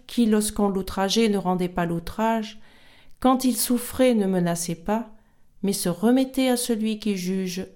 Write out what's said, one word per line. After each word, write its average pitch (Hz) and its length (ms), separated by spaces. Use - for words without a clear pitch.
qui, 233 220
lorsqu'on 214 420
l'outrageait, 190 600
ne 202 100
rendait 180 300
pas 175 180
l'outrage, 214 720
quand 254 260
il 240 120
souffrait, 254 560
ne 208 140
menaçait 175 480
pas, 214 340
mais 196 100
se 185 160
remettait 262 600
à 247 60
celui 220 440
qui 202 180
juge 185 480